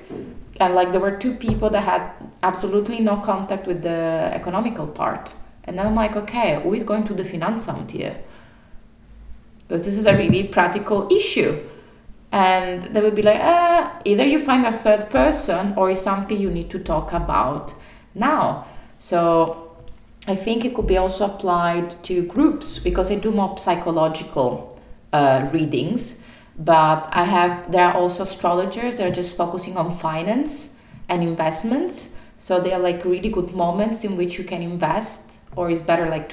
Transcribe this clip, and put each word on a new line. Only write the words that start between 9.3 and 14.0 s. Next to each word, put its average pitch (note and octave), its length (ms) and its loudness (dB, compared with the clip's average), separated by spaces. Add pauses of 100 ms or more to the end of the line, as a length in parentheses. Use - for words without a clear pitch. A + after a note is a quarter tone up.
'Cause E3+ 160 -2
this G3+ 140 -2
is G#3+ 80 0
a G3 100 8
really E3+ 280 0
practical G3 640 0
issue. - 420 2 (800)
And F#3 520 2 (120)
they G#3+ 80 4
would G#3+ 120 4
be G#3 160 2
like, - 120 4
"Uh, E4+ 460 4 (180)